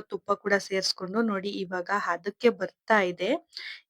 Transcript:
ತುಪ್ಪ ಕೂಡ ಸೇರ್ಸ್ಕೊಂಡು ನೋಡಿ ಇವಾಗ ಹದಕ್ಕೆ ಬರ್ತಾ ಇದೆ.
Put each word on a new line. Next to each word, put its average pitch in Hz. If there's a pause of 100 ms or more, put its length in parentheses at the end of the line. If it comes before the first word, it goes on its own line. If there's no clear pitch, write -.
ತುಪ್ಪ -
ಕೂಡ 202
ಸೇರ್ಸ್ಕೊಂಡು 190
ನೋಡಿ 202
ಇವಾಗ 180 (100)
ಹದಕ್ಕೆ 196
ಬರ್ತಾ 196
ಇದೆ. 180 (600)